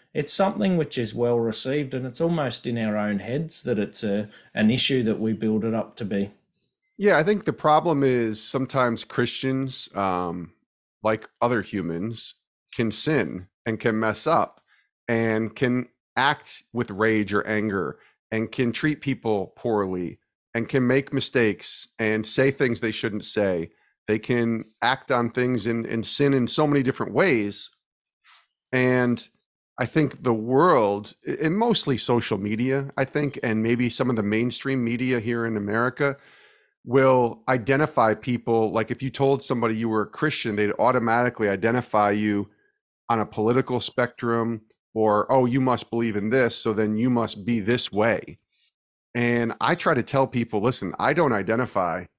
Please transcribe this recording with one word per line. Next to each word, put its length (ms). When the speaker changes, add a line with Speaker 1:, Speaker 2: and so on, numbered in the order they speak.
Speaker 1:
it's 200
something 440
which 200
is 180
well 240
received, 560
and 100
it's 160
almost 460
in 100
our 200
own 220
heads 440
that 160
it's 240
a, 260
an 160
issue 340
that 160
we 140
build 320
it 80
up 220
to 100
be. 260
Speaker 2:
Yeah, 200
I 60
think 220
the 80
problem 500
is 400
sometimes 640
Christians, 920
um, 560
like 260
other 220
humans, 720
can 160
sin 560
and 140
can 200
mess 280
up 340
and 480
can 320
act 480
with 180
rage 420
or 140
anger 500
and 200
can 200
treat 300
people 540
poorly 640
and 140
can 160
make 280
mistakes 760
and 260
say 260
things 300
they 100
shouldn't 340
say. 440
They 120
can 440
act 280
on 200
things 360
and, 200
and 180
sin 280
in 140
so 200
many 160
different 300
ways. 560
And 560
I 60
think 380
the 100
world, 800
a-, 180
and 120
mostly 400
social 400
media, 600
I 80
think, 380
and 180
maybe 280
some 200
of 60
the 80
mainstream 600
media 360
here 260
in 120
America, 600
will 640
identify 640
people. 580
Like, 200
if 100
you 80
told 320
somebody 340
you 140
were 140
a 40
Christian, 480
they'd 240
automatically 680
identify 640
you 380
on 100
a 60
political 540
spectrum, 800
or, 380
"Oh, 140
you 160
must 280
believe 260
in 140
this, 260
so 180
then 240
you 120
must 360
be 140
this 320
way." 460
And 460
I 140
try 180
to 100
tell 240
people, 340
"Listen, 380
I 140
don't 200
identify 720